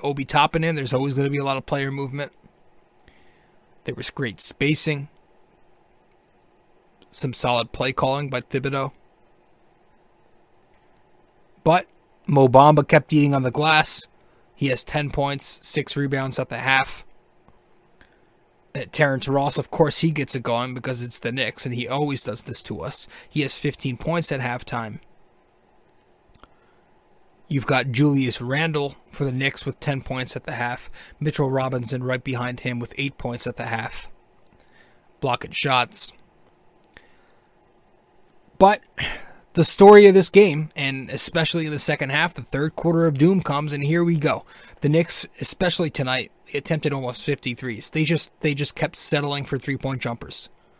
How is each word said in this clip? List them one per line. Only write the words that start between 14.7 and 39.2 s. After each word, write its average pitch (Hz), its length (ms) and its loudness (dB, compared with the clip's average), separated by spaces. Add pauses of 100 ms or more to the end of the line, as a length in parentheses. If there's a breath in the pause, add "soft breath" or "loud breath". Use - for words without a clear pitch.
ten 147 260 -4
points, 139 520 -4
six - 340 -6
rebounds 135 420 -2
at 131 100 -4
the 117 100 -8
half. 131 460 0 (1700 soft breath)
Uh, 135 180 -8
Terrence 139 340 0
Ross, 139 320 0
of - 120 -6
course, - 280 2
he 160 120 2
gets 147 260 -4
it 127 60 -8
going 123 320 -2
because 123 280 -6
it's 120 160 -10
the 117 140 -6
Knicks, 123 340 -4
and 123 80 -6
he 117 140 -6
always 139 340 -2
does 107 200 -8
this - 220 -12
to 107 180 -10
us. - 260 -8 (200 loud breath)
He 151 120 -4
has 135 160 -2
fifteen 131 400 -6
points 165 340 -4
at 135 100 -4
halftime. 120 600 -8 (2500 soft breath)
You've 135 180 -2
got 131 240 0
Julius 135 500 0
Randle 143 540 -4 (160)
for - 140 -6
the 135 80 -2
Knicks 135 340 -4
with 139 140 -8
ten 135 220 -4
points 127 340 -8
at 127 80 -14
the 127 80 -10
half. 123 360 -8 (300 loud breath)
Mitchell 147 320 -2
Robinson 131 540 -4
right 127 180 -4
behind 123 380 -6
him 123 180 -4
with 117 180 -10
eight 139 220 -6
points 120 300 -8
at 120 80 -8
the 120 100 -8
half. 113 420 -8 (1120 soft breath)
Blocking 120 300 -4
shots. 123 640 -2 (2500 soft breath)
But 202 260 4 (720 loud breath)